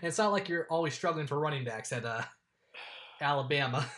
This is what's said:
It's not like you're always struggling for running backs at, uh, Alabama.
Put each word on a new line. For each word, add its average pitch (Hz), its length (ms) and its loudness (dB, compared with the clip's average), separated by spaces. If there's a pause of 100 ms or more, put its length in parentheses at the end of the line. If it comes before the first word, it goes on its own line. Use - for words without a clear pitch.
It's 165 160 -2
not 208 140 6
like 190 160 0
you're 170 200 0
always 165 240 2
struggling 160 340 0
for 143 120 0
running 147 260 0
backs 110 280 -4
at, 120 120 -4
uh, 113 180 -2 (960)
Alabama. 139 680 2 (120)